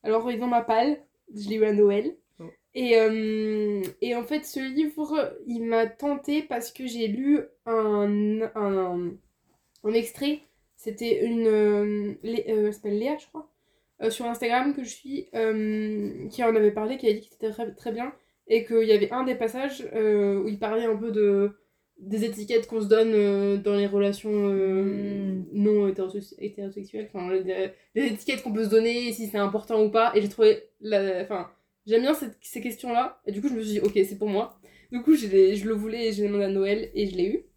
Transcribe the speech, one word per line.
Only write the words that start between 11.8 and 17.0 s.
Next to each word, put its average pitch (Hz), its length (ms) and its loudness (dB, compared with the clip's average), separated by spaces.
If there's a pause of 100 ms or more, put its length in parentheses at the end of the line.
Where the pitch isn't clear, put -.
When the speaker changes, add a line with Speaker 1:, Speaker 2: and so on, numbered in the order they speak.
Speaker 1:
Lé-, 226 240 -4
euh, 214 200 2
elle 214 60 -2
s'appelle 208 240 -4
Léa, 277 200 -2
je - 80 -18
crois, - 220 -16 (540)
euh, 220 80 0
sur 233 160 -8
Instagram 247 480 0
que 269 80 -6
je 233 60 -10
suis, - 460 -12
euh, 214 920 -2
qui 247 140 -6
en 226 140 2
avait 214 160 4
parlé, 214 240 -4
qui 254 100 -2